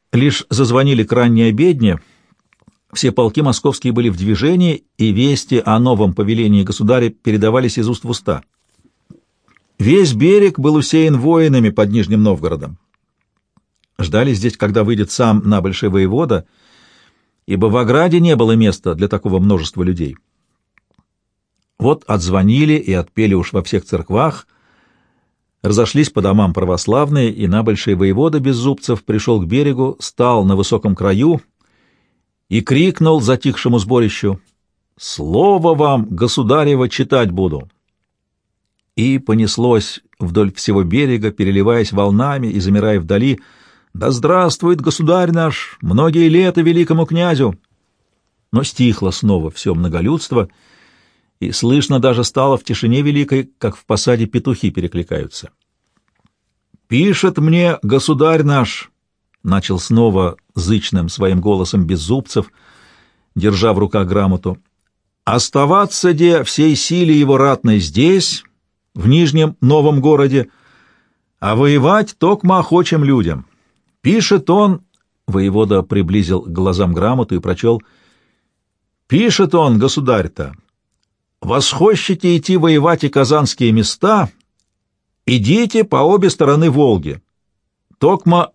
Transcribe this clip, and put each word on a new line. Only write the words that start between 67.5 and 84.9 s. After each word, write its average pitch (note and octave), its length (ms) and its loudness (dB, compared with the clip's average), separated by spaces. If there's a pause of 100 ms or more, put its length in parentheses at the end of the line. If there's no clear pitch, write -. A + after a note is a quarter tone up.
здесь, C3 640 0 (520)
в F2+ 120 -2
Нижнем D#3 540 2
Новом C#3+ 400 2
городе, C#3 480 2 (920)
а A2 160 -2
воевать C#3+ 640 2
токмо F#3 420 2
охочим E3 460 0
людям. F2 400 0 (560)
Пишет G3 480 0
он», G3 320 2 (440)
воевода G2 580 0
приблизил F#2+ 580 -2
к F2 100 -14
глазам F#2 400 0
грамоту G2+ 440 -2
и E2 40 -2
прочел: G#2+ 420 -2 (1300)
«Пишет F#3 480 2
он, C#3 220 4
государь-то, G#2+ 760 -2 (840)
восхощите F3 960 0
идти F3+ 220 0
воевать D#3+ 460 2
и C#3+ 60 -2
казанские C3+ 640 0
места, D3+ 580 0 (960)